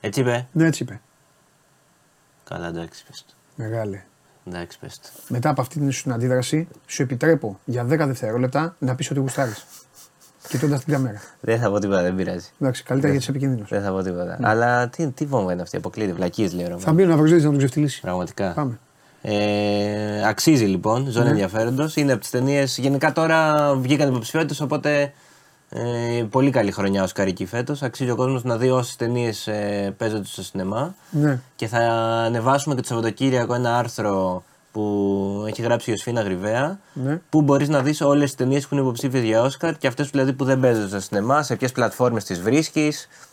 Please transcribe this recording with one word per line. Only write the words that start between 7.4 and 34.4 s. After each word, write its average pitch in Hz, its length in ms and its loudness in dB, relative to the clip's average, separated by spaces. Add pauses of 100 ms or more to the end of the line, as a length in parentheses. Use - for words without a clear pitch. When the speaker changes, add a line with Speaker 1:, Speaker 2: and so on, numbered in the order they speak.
Speaker 2:
για 123 200 -4
δέκα 151 220 2
δευτερόλεπτα 127 720 -2
να 127 160 -2
πεις 135 160 -6
ότι 139 100 -2
γουστάρεις. 131 460 -4 (840)
Κοιτώντας 143 360 0
την 147 80 0
κάμερα. 123 280 -2 (200)
Speaker 1:
Δεν 113 200 0
θα 107 100 2
πω 101 80 2
τίποτα, 98 240 2
δεν 92 120 0
πειράζει. 90 340 -4 (120)
Speaker 2:
Εντάξει, 131 220 -2
καλύτερα 131 180 0
Speaker 1:
Δεν - 0 -
Speaker 2:
γιατί 143 160 2
είσαι 131 140 -2
επικίνδυνος. 131 380 -2
Speaker 1:
Δεν 101 140 -2
θα 101 80 -2
πω 95 120 0
τίποτα. 87 380 -4
Speaker 2:
Ναι. 104 80 2
Speaker 1:
Αλλά 120 400 4
τι, 151 220 -4
τι 151 160 -4
βόμβα 110 260 0
είναι 87 100 -4
αυτή, - 140 -8
αποκλείεται. 98 360 -4
Βλακίες 90 400 -2
λέει 90 80 -4
ο 87 40 -4
Ρωμάνος. 87 200 -8
Speaker 2:
Θα 160 80 4
μπει 170 100 6
ο 190 40 6
Ναυροζίδης 160 360 6
να 147 60 4
τον 143 100 4
ξεφτυλίσει. 139 420 0
Speaker 1:
Πραγματικά. 90 520 -4
Speaker 2:
Πάμε. 127 260 -4 (440)
Speaker 1:
Ε, 104 1040 0
αξίζει 117 380 4
λοιπόν, 107 460 0
ζώνη 120 140 2
Speaker 2:
Ναι. 135 60 6
Speaker 1:
ενδιαφέροντος. 131 680 0
Είναι 143 160 2
από 113 80 0
τις - 100 -10
ταινίες, 135 480 0
γενικά 139 340 2
τώρα 156 640 4
βγήκαν 135 340 2
υποψηφιότητες, 139 520 -2
οπότε, 143 520 0 (560)
ε, 117 640 -2
πολύ 135 200 4
καλή 117 220 2
χρονιά 98 300 0
οσκαρική 95 440 -2
φέτος. 123 360 -4
Αξίζει 127 280 -4
ο 117 60 0
κόσμος 127 280 0
να 120 120 0
δει 123 140 2
όσες 127 260 0
ταινίες, 117 500 -2
ε, 101 520 -4
παίζονται 107 280 -4
στο - 160 -12
σινεμά. 107 520 -6 (160)
Speaker 2:
Ναι. 147 300 0 (160)
Speaker 1:
Και 117 100 -4
θα 110 120 -2 (480)
ανεβάσουμε 131 480 0
και 123 60 -2
το - 60 -6
Σαββατοκύριακο 120 680 0
ένα 120 240 0
άρθρο 98 640 -2 (300)